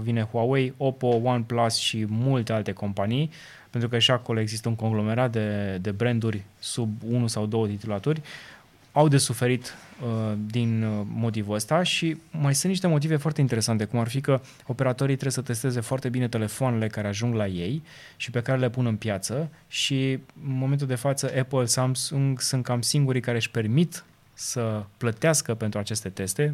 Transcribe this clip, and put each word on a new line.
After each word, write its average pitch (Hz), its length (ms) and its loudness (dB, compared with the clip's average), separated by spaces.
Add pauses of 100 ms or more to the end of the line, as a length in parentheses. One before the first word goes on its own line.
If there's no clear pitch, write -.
vine 117 200 0
Huawei, 127 560 2
Oppo, 131 300 0
OnePlus 117 680 2
și 110 340 -2
multe 120 440 2
alte 107 180 0
companii, 104 600 0 (380)
pentru 120 200 -2
că 120 100 0
și 110 120 2
acolo 117 280 0
există 110 300 -2
un 113 60 0
conglomerat 110 560 0
de, 104 500 -2
de 104 100 -2
branduri 110 520 0 (160)
sub 117 300 -4 (180)
unu 120 200 2
sau 107 180 -2
două 110 220 2
titulaturi, 104 540 -2 (720)
au 151 140 6
de 139 100 8
suferit, 123 580 0 (280)
uh, 110 300 0 (120)
din, 113 380 0
uh, 104 300 -2
motivul 110 420 0
ăsta 151 280 2
și 165 340 -2 (140)
mai 143 240 2
sunt 180 160 0
niște 185 160 0
motive 156 280 2
foarte 151 260 0
interesante, 110 440 2
cum 117 140 -2
ar 117 80 0
fi 135 140 -2
că 139 200 2 (240)
operatorii 135 500 0
trebuie 131 180 -2
să 127 80 -4
testeze 123 380 -2
foarte 131 300 -2
bine 123 180 0
telefoanele 113 600 0
care 104 200 -4
ajung 113 280 0
la 107 120 2
ei 95 360 -2 (340)
și - 140 -8
pe 120 100 -2
care 131 180 0
le 127 100 2
pun 123 160 0
în 113 100 2
piață 107 540 -4 (180)
și, 135 440 0 (360)
în 131 100 -2
momentul 139 300 0
de 127 80 0
față, 135 440 -2
Apple, 127 260 2
Samsung 131 760 0
sunt 127 240 -2
cam 120 180 0
singurii 131 400 2
care 120 160 0
își - 140 -2
permit 120 520 2 (320)
să 110 480 -4 (140)
plătească 120 560 2
pentru 107 260 -2
aceste 104 300 -6
teste, 120 440 -2